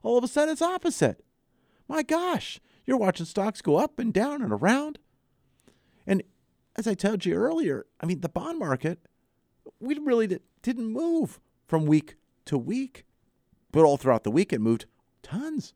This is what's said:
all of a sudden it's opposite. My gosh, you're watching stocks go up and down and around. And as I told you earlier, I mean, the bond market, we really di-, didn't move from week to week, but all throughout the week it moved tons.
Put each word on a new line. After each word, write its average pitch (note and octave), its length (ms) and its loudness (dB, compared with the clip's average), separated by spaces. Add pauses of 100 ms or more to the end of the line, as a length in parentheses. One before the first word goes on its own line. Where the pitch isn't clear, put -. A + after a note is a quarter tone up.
all A#3 140 2
of A#3+ 80 2
a B3 40 -4
sudden D4+ 240 0
it's D4+ 100 -4
opposite. E4 600 -2 (680)
My D4+ 140 -2
gosh, E4+ 560 -2 (280)
you're C4 100 0
watching F#3 300 0
stocks G#3 340 -4
go - 160 4
up D4 220 0
and A#3 160 -2
down C#4 260 0
and D#3+ 100 -4
around. A#3+ 480 0 (1080)
And F#3+ 160 2 (520)
as A3+ 120 -4
I G#3+ 80 0
told G3 320 0
you E3 80 2
earlier, A3 500 0 (160)
I E3 60 -6
mean, F3 160 -2
the E3+ 80 -6
bond E4 280 -6
market, D#3+ 420 -2 (800)
we C#4+ 200 -4
really A#3+ 280 2
di-, F3+ 120 -2 (240)
didn't A#3 280 -4
move D#4+ 480 -2 (280)
from D#3+ 180 0
week D3+ 320 2 (300)
to D3 100 -2
week, G#3+ 480 -6 (680)
but D#3+ 120 8
all C#3+ 140 6
throughout B2 260 2
the G#2 60 -2
week D#3+ 240 0
it A2+ 80 -2
moved A2+ 240 0 (360)
tons. D4 540 -8